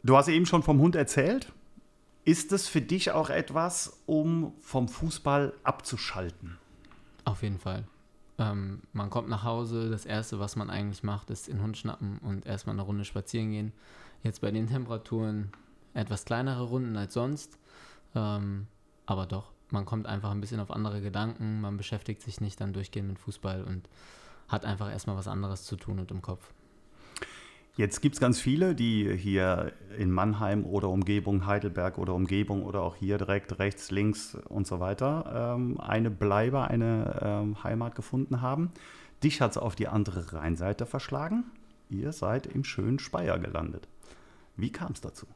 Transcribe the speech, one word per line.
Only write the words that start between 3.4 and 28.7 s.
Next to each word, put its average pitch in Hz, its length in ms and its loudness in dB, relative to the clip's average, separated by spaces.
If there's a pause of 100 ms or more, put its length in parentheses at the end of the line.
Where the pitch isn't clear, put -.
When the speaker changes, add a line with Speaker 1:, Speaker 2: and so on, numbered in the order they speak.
Speaker 1:
um 160 540 2
vom 127 280 0
Fußball 143 680 0 (100)
abzuschalten? 92 960 -4 (680)
Speaker 2:
Auf 104 200 -2
jeden 101 160 -2
Fall. 92 260 -6 (520)
Ähm, 101 440 -2 (120)
man 101 160 -4
kommt 120 200 -2
nach 107 140 -2
Hause, 117 460 -2
das 110 160 -4
Erste, 107 340 -4
was 101 160 -4
man 104 140 -4
eigentlich 101 340 -4
macht, 101 260 -4
ist - 180 -8
den 104 140 -2
Hund 107 160 -2
schnappen 104 420 -6
und 98 260 -6
erstmal 104 300 -4
eine 101 60 -2
Runde 101 240 -4
spazieren 110 460 -4
gehen. 107 200 -4 (520)
Jetzt - 180 -4
bei 104 100 0
den 110 160 0
Temperaturen 110 840 -2 (420)
etwas 107 320 -4
kleinere 123 380 0
Runden 120 340 -2
als 101 160 -4
sonst, 135 440 -2 (580)
ähm, 104 520 -2 (380)
aber 95 220 0
doch, 95 240 -6 (180)
man 101 160 -2
kommt 110 220 -4
einfach 101 240 -2
ein 101 100 -2
bisschen 107 180 -4
auf 101 120 -6
andere 104 300 -2
Gedanken, 107 600 -2
man 101 160 -4
beschäftigt 104 440 -6
sich - 200 -8
nicht 101 180 -4
dann 98 140 -4
durchgehend 98 340 -4
mit 95 120 -6
Fußball 95 440 -6
und 92 240 -6 (600)
hat - 180 -4
einfach 101 260 -4
erstmal 98 240 -4
was 95 120 -4
anderes 98 360 -4
zu - 120 -6
tun 95 240 -6
und 92 120 -6
im 95 100 -6
Kopf. - 300 -10 (1300)
Speaker 1:
Jetzt 104 240 0
gibt's 143 200 2
ganz 123 180 6
viele, 165 340 4